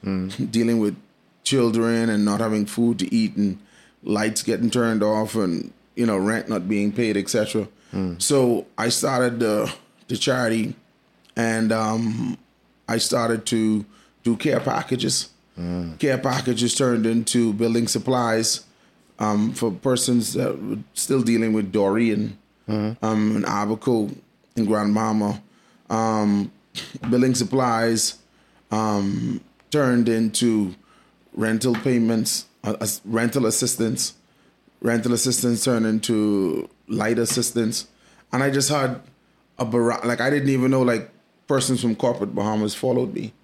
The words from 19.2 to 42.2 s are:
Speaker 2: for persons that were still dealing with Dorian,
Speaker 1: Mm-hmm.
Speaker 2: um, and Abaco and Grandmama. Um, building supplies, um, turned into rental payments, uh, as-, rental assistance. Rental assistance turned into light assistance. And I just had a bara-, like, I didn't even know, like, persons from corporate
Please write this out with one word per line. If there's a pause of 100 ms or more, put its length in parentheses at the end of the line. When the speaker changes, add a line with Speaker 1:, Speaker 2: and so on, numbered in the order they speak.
Speaker 2:
for
persons
that
were (160)
still
dealing
with
Dorian, (320)
Speaker 1:
Mm-hmm.
Speaker 2:
um,
and
Abaco (480)
and
Grandmama. (460)
Um, (580)
building
supplies, (520)
um, (320)
turned
into (600)
rental
payments, (180)
uh,
as-,
rental
assistance. (640)
Rental
assistance
turned
into (200)
light
assistance. (460)
And
I
just
had (580)
a
bara-,
like,
I
didn't
even
know,
like, (380)
persons
from
corporate